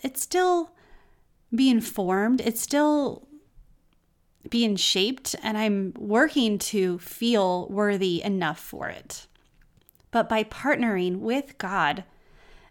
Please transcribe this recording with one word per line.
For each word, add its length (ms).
it's 200
still 520
being 280
formed, 580
it's 220
still 680
being 280
shaped, 680
and 160
I'm 400
working 600
to 400
feel 720
worthy 540
enough 360
for 300
it. 380
But 200
by 140
partnering 760
with 400
God 460